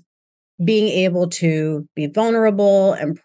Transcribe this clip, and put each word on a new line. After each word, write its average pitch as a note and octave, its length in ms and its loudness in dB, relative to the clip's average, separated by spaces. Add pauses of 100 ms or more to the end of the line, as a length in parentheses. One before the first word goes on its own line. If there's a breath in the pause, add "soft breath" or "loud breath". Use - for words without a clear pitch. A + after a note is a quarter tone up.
(640)
being G#3+ 240 2
able F3+ 400 0
to D#3 640 -2
be D3+ 120 -4
vulnerable G3+ 840 2
and D3+ 340 -4